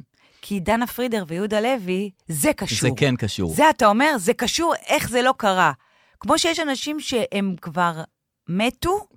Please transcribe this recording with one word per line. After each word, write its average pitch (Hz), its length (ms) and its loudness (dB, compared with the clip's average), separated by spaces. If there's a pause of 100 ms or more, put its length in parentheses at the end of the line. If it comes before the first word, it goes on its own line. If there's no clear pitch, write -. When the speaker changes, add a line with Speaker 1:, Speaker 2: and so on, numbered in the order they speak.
(420)
Speaker 1:
כי 202 180 -6
דנה 220 280 0
פרידר 226 400 -4
ויהודה 196 320 -2
לוי, 208 500 -2 (180)
זה 165 260 0
קשור. 120 360 -2
Speaker 2:
זה 135 80 -2
כן 135 180 2
קשור. 95 380 -2
Speaker 1:
זה, 294 160 6
אתה 254 180 4
אומר, 262 300 4
זה 190 160 0
קשור, 311 400 0 (140)
איך 294 220 0
זה 240 120 0
לא 262 160 4
קרה. 185 340 2 (480)
כמו 294 200 2
שיש 330 200 0
אנשים 302 400 -4
שהם 202 600 -2
כבר 165 400 -2 (480)
מתו, 254 560 -2 (120)